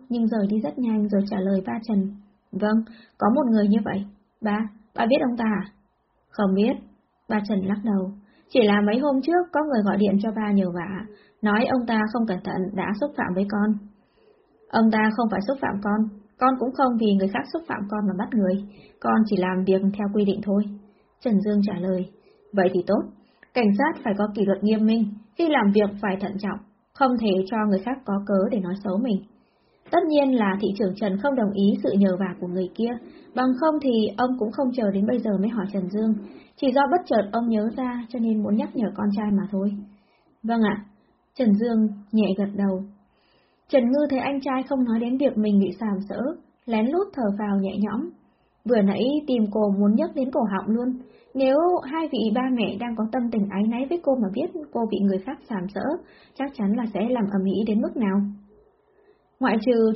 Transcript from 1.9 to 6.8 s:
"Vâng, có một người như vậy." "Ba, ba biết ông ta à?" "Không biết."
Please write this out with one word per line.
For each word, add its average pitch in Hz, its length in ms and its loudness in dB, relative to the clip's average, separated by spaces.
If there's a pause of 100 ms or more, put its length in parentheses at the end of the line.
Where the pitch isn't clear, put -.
"Vâng, 208 260 0 (400)
có 208 160 0
một 285 180 2
người 208 160 4
như 208 160 4
vậy." 196 200 -4 (360)
"Ba, 208 180 -2 (380)
ba 233 100 0
biết 277 220 4
ông 240 80 -2
ta 233 80 -2
à?" 202 200 0 (640)
"Không 196 240 0
biết." 220 220 2 (520)